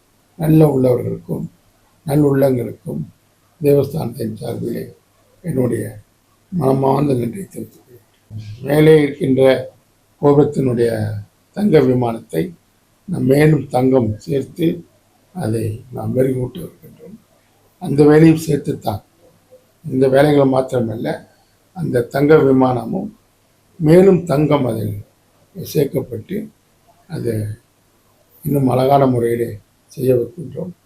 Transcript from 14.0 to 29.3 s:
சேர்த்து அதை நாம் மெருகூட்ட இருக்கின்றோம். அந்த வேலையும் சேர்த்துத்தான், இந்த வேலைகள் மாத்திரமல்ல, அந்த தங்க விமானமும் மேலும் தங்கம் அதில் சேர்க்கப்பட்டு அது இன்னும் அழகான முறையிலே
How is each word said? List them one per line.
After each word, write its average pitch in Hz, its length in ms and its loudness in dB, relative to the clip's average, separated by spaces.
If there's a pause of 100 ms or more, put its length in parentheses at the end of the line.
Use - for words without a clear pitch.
சேர்த்து 160 640 -4 (500)
அதை 110 580 -6
நாம் 113 260 -6
மெருகூட்ட 127 420 -2
இருக்கின்றோம். - 580 -20 (640)
அந்த 151 240 0
வேலையும் 156 440 6
சேர்த்துத்தான், 131 540 -6 (920)
இந்த 131 160 0
வேலைகள் 139 400 4
மாத்திரமல்ல, 123 680 -4 (560)
அந்த 131 280 -4
தங்க 147 360 2
விமானமும் 131 800 0 (580)
மேலும் 175 500 4
தங்கம் 143 400 0
அதில் 107 380 -6 (720)
சேர்க்கப்பட்டு 160 760 -6 (580)
அது 113 400 -6 (960)
இன்னும் 143 240 0
அழகான 135 380 2
முறையிலே 117 520 -2 (300)